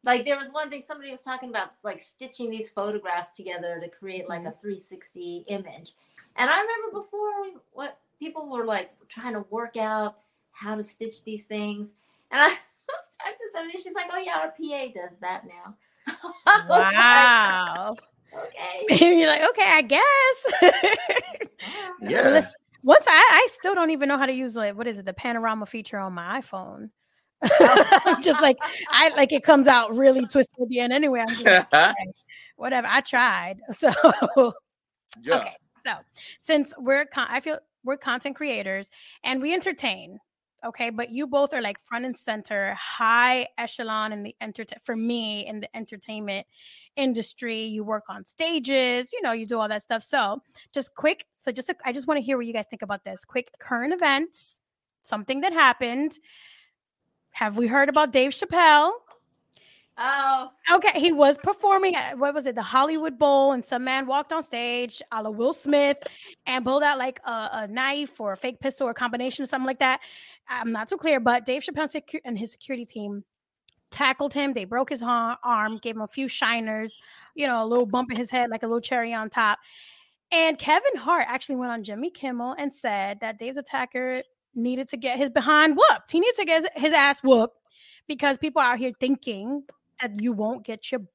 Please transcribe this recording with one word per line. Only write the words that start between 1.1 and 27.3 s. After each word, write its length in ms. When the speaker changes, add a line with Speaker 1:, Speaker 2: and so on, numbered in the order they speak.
Speaker 1:
was 100
talking 280
about, 240
like, 180
stitching 480
these 220
photographs 580
together 500
to 80
create, 400
like, 120
Speaker 2:
Mm-hmm. 80
Speaker 1:
a 120
three 200
sixty 680
image. 460
And 120
I 120
remember 400
before 420
we, 140
what 260
people 320
were, 160
like, 240
trying 240
to 160
work 260
out 420
how 240
to 80
stitch 420
these 180
things. 500
And 100
I 60
<laughs> 400
was 220
talking 180
to 140
somebody, 260
she's 160
like, 180
"Oh, 60
yeah, 220
our 120
P 220
A 200
does 260
that 260
now." 300
<laughs> 0
I 600
was 20
like, 240
Speaker 2:
Wow. 1000
Speaker 1:
"Okay." 720
Speaker 2:
<laughs> 0
You're 80
like, 220
"Okay, 180
I 160
guess." 180
<laughs> 840
Speaker 1:
Wow. 80
Speaker 3:
Yeah. 200
Speaker 2:
Listen, 240
once 260
I, 60
I 380
still 240
don't 160
even 180
know 80
how 80
to 80
use, 220
like, 200
what 120
is 100
it, 80
the 80
panorama 540
feature 320
on 140
my 280
iPhone. 480